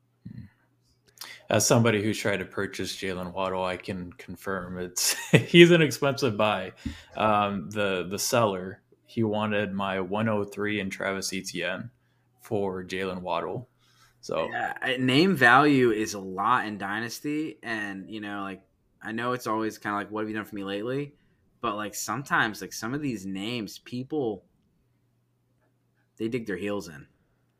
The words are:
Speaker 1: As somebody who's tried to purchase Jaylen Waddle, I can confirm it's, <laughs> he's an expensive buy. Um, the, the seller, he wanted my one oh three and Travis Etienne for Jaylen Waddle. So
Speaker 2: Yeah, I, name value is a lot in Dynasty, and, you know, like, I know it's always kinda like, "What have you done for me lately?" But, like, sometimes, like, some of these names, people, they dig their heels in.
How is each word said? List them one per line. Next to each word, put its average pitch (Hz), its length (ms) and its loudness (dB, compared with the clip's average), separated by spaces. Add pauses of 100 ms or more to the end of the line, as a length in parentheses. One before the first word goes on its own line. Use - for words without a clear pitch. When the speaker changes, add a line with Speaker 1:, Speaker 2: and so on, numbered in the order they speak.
(1500)
Speaker 1:
As 110 160 4
somebody 113 360 6
who's 104 140 0
tried 101 220 -2
to 90 80 -6
purchase 98 500 -6
Jaylen 90 380 -6
Waddle, 92 280 -2
I 92 140 -2
can 90 380 -10
confirm 92 640 -8
it's, - 340 -2
<laughs> - 200 -2
he's 170 380 10
an 170 120 8
expensive 131 560 0
buy. 98 340 0 (420)
Um, 104 540 2
the, 98 400 0
the 98 100 -6
seller, 98 600 0 (240)
he - 180 -4
wanted 104 520 0
my 98 260 -2
one 104 300 -2
oh 104 140 0
three 104 360 -4
and 95 100 -4
Travis 95 440 -4
Etienne 90 560 -6 (500)
for 98 440 -4
Jaylen 92 360 -4
Waddle. 87 480 -4 (540)
So - 280 -2
Speaker 2:
Yeah, 120 300 -4
I, 127 160 -2
name 139 400 4
value 131 540 8
is 104 240 0
a 101 60 -6
lot 95 460 0
in 104 120 -8
Dynasty, 117 840 -6
and, 101 460 -6
you 107 140 -10
know, 104 200 -8
like, 98 200 -10 (400)
I 107 100 -8
know 120 200 -2
it's 123 140 -6
always 110 320 -2
kinda 104 180 -4
like, 101 140 -6
"What 107 100 -6
have 107 80 -4
you 107 80 -6
done 107 80 -4
for 104 120 -12
me 98 60 -6
lately?" 123 520 -6 (480)
But, 107 140 -2
like, 104 180 -8
sometimes, 120 640 -2
like, 92 140 -10
some 117 180 -6
of 147 80 -4
these 117 240 -6
names, 98 540 -6
people, 123 640 -6 (1700)
they 113 100 -4
dig 117 180 -4
their 95 120 -4
heels 101 300 -4
in. 71 180 -16 (540)